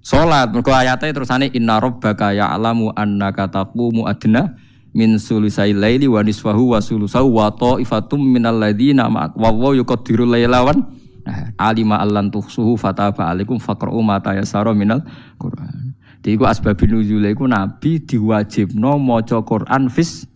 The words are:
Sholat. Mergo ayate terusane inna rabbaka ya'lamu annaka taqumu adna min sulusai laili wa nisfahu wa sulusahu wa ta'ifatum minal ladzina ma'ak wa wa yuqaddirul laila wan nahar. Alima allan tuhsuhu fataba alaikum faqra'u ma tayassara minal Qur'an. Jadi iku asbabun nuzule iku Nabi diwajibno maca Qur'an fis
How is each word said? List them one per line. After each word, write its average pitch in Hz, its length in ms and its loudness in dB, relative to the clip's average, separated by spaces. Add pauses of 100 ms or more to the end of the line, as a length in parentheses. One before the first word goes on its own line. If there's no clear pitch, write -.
Sholat. 147 540 2
Mergo 123 180 0
ayate 127 400 2
terusane 131 400 -2
inna 117 300 0
rabbaka 107 500 -2
ya'lamu 110 640 -2
annaka 101 560 -2
taqumu 113 560 -2
adna 117 480 0 (380)
min 110 240 4
sulusai 104 560 0
laili 117 320 2
wa 107 160 4
nisfahu 107 500 2
wa 107 80 4
sulusahu 110 540 0
wa 107 160 4
ta'ifatum 123 720 -2
minal 117 340 2
ladzina 110 540 2
ma'ak 78 240 -2
wa 110 160 2
wa 127 240 2
yuqaddirul 120 560 0
laila 123 400 4
wan 262 100 2 (480)
nahar. - 320 -8
Alima 107 400 2
allan 101 320 0
tuhsuhu 110 480 -2
fataba 101 520 -2
alaikum 101 280 -4
faqra'u 101 400 -4
ma 104 200 0
tayassara 101 560 -2
minal 110 280 0 (320)
Qur'an. - 560 -10 (320)
Jadi 208 160 0
iku 117 80 4
asbabun 107 400 0
nuzule 107 480 0
iku 135 80 -4
Nabi 123 560 -2
diwajibno 107 960 0
maca 117 480 0
Qur'an 123 480 -2
fis - 320 -4 (120)